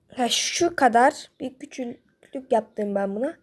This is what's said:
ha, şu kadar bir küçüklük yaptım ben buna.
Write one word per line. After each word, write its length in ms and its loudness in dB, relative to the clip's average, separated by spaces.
ha, 140 0
şu 460 0
kadar 640 4
bir 200 -10
küçüklük 920 -12
yaptım 440 -2
ben 200 -2
buna. 280 -6